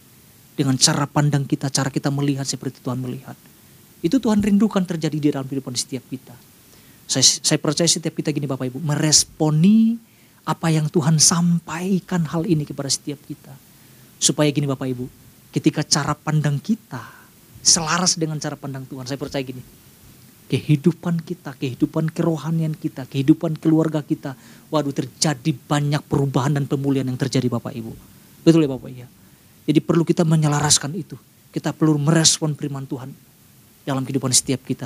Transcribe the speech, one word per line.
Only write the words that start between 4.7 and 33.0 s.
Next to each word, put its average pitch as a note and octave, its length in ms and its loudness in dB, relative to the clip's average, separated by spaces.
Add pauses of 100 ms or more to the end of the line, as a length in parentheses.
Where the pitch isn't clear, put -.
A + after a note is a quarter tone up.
terjadi D#3 320 -4
di D3 160 2
dalam C3+ 160 -6
kehidupan C3 260 -6
setiap A#2+ 320 -8
kita. - 240 -14 (760)
Saya, C3 160 2
saya - 340 2
percaya D#3 300 0
setiap D#3+ 260 -2
kita D#3 160 -4
gini, D3 160 -4
Bapak C3 240 -4
Ibu, B2+ 80 -10
meresponi F3 1200 4 (460)
apa D#3+ 240 -2
yang D#3 180 2
Tuhan D#3+ 300 2
sampaikan E3+ 1120 2
hal E3 160 -2
ini D#3 180 2
kepada C#3 240 -8
setiap C#3 380 -6
kita. - 260 -16 (680)
Supaya D3+ 260 2
gini, D3 220 2
Bapak C3 180 -4
Ibu, B2+ 240 -6 (400)
ketika D3+ 320 2
cara D3 320 -2
pandang D3+ 460 0
kita C3 420 -6 (560)
selaras E3+ 560 2
dengan D#3 240 -4
cara D3+ 160 -6
pandang C3+ 320 -10
Tuhan, C3 220 -12
saya C#3 100 -6
percaya C#3 240 -4
gini, B2+ 160 -10 (840)
kehidupan D#3+ 800 0
kita, D#3 320 -10
kehidupan D#3 560 -2
kerohanian D#3+ 640 -2
kita, C3+ 320 -10
kehidupan D#3 480 2
keluarga D#3+ 480 2
kita, D3 320 -6 (320)
waduh, C#3 240 -2
terjadi C3+ 580 -2 (140)
banyak D3 400 0
perubahan C#3 480 0
dan C#3+ 160 -2
pemulihan C3+ 400 0
yang B2+ 80 -4
terjadi, B2+ 320 0
Bapak A#2 240 -6
Ibu. A2+ 180 -10 (540)
Betul E3 160 8
ya, D3 80 2
Bapak, B2+ 240 -8
ya? B2 160 -18 (560)
Jadi D3+ 160 4
perlu E3 240 0
kita E3+ 160 0
menyelaraskan D3+ 720 2
itu. D3 240 -10 (320)
Kita D3+ 240 -6
perlu D#3 240 2
merespon D#3 560 2
firman C3+ 320 -8
Tuhan C3 240 -10 (720)